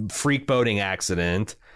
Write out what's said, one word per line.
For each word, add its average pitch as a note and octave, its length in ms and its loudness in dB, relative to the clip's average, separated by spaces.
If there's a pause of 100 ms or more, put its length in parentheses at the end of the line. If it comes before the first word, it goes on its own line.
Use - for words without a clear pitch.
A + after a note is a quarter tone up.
(100)
freak C#3 360 0
boating A#2 340 2
accident. F#2 760 -2 (200)